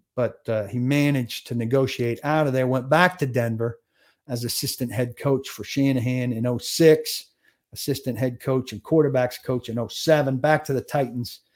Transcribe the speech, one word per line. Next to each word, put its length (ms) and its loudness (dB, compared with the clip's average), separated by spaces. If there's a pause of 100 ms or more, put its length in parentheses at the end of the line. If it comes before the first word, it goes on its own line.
(160)
but, 320 -4
uh, 180 -2
he 120 -6
managed 720 0
to 60 -6
negotiate 720 0
out 220 2
of 60 0
there, 140 2
went 220 -2
back 300 4
to 80 0
Denver 540 -2 (460)
as 180 -6
assistant 460 -6
head 280 -4
coach 320 0
for 120 -12
Shanahan 680 0
in 140 -2
oh 120 0
six, 760 4 (420)
assistant 440 -6
head 220 -2
coach 320 -2
and 100 -10
quarterbacks 640 2
coach 240 -4
in 100 -4
oh 100 -4
seven, 500 2
back 260 2
to 80 -4
the 80 0
Titans, 600 -4 (160)